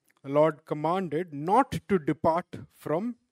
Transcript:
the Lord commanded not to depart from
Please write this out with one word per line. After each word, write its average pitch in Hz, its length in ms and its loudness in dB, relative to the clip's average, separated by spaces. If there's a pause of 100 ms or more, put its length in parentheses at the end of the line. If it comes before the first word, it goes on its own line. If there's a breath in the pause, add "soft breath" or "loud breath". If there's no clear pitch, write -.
(220)
the 139 60 -12
Lord 151 380 2
commanded 160 680 -4
not 165 560 0
to 196 100 2
depart 160 580 -2 (200)
from 196 400 -4 (160)